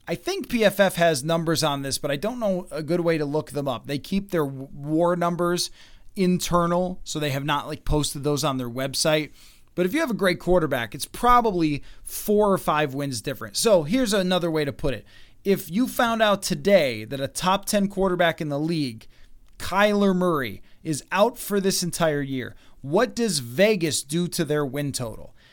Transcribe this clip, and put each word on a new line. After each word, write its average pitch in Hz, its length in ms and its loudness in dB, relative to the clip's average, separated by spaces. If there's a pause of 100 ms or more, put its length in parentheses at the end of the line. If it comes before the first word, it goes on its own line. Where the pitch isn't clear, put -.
I 170 80 -2
think 370 340 -6
P 226 160 2
F 202 140 4
F 190 160 4
has 165 280 2
numbers 165 400 0
on 143 200 -2
this, 135 160 -4
but 147 100 -4
I 139 60 0
don't 214 240 -4
know 190 320 -2
a 147 100 -6
good 165 200 0
way 165 180 2
to 151 60 -2
look 151 260 -2
them 139 160 -4
up. 120 180 -4
They 143 140 -4
keep 202 320 -4
their 160 140 2
w-, 135 280 -8
war 156 420 0
numbers 175 540 0 (460)
internal, 180 880 2
so - 160 -8
they 147 100 -2
have 139 160 -4
not, 143 220 -2
like, 151 180 -10
posted 147 380 0
those 143 200 0
on 139 140 0
their 123 120 -4
website. 143 600 0 (460)
But 180 100 2
if 190 80 -2
you 294 60 0
have 320 100 0
a 220 60 -2
great 185 240 0
quarterback, 139 560 0
it's - 100 -10
probably 196 800 2 (200)
four 208 480 2
or 185 60 4
five 151 380 0
wins 135 260 -6
different. 117 340 -8
So 196 280 4
here's 208 300 0
another 180 360 0
way 156 160 0
to 135 80 -4
put 135 220 -2
it. 101 100 -12 (380)
If 185 280 0
you 233 160 2
found 226 340 0
out 202 200 4
today 143 640 2
that 131 160 -8
a 135 60 -2
top 190 380 -2
ten 202 220 0
quarterback 180 540 0
in 156 80 -4
the 143 100 -2
league 147 480 -4 (500)
Kyler 202 580 2
Murray 151 460 0 (220)
is 151 280 -4
out 214 260 4
for 202 220 -2
this 190 240 0
entire 160 380 0
year. 135 340 -6 (260)
What 175 340 0
does 214 240 0
Vegas 160 640 2
do 170 260 -2
to 170 160 -2
their 147 200 0
win 139 260 -4
total? 107 440 -10 (180)